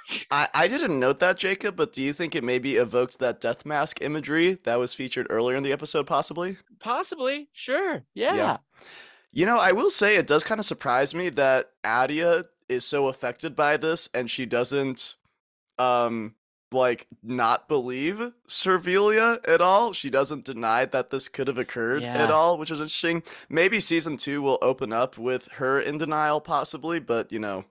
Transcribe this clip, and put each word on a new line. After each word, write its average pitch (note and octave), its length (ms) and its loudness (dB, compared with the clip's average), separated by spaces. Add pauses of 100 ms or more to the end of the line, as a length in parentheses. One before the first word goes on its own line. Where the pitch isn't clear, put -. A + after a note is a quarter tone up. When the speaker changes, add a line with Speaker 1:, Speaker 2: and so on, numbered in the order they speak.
Speaker 1:
<laughs> - 220 -10
Speaker 2:
I, C#3+ 240 2
I E3 140 4
didn't A#3 300 -2
note C3 200 2
that, F3+ 180 2
Jacob, G3 400 -4
but D#3+ 160 0
do C3+ 100 -6
you C#3 120 -2
think E3 200 -6
it D3 80 -2
maybe B2 340 0
evoked A#2+ 420 0
that A#2+ 240 -2
death A#2 240 -4
mask D3+ 340 -2
imagery D#3 540 0 (100)
that A#2 140 0
was B2 160 -2
featured B2+ 340 -6
earlier A#2+ 280 0
in C#3 60 -2
the C#3 100 -2
episode, C#3+ 340 -4
possibly? E3+ 500 -4 (240)
Speaker 1:
Possibly. C#4+ 720 -6
Sure. D#4 520 -4 (100)
Yeah. B3+ 200 -2
Speaker 2:
Yeah. G#3+ 220 0 (760)
You D#3 140 0
know, A#3 120 4
I F#3 140 4
will B3+ 180 2
say G#3 260 4
it E3 120 2
does D3+ 160 4
kinda G#3+ 180 -2
surprise C#3 520 0
me F3+ 160 -2
that C3 420 2 (100)
Adia D3+ 640 2 (240)
is B2 160 -2
so C#3 240 0
affected C3 480 -6
by D3+ 200 4
this D#3+ 380 -2
and B2 160 -2
she B2+ 160 -6
doesn't, B2+ 720 -2 (600)
um, A#2 600 0 (340)
like, B2+ 380 0 (140)
not A#2+ 460 0
believe D3+ 640 -2 (160)
Servilia G3+ 1000 2
at E3 140 6
all. G3 320 4
She C#3+ 160 -6
doesn't C3+ 360 0
deny A#2 420 0
that B2+ 240 -4
this C3+ 180 -6
could C3 200 -4
have A#2+ 100 -4
occurred B2 440 -4
Speaker 1:
Yeah. A#2+ 140 -6
Speaker 2:
at - 140 2
all, D#3+ 280 4
which D#3 120 -8
is D3+ 100 -6
interesting. E3 440 -2 (240)
Maybe F#3 320 2
season E3 360 0
two C#3+ 240 -4
will C#3 220 2
open B2+ 300 0
up B2 260 -2
with B2 360 -4
her C3+ 260 0
in D3 180 -4
denial, D3+ 420 0
possibly, D3+ 600 -4
but, A#2 320 -2
you A2 80 -6
know, G2+ 300 -6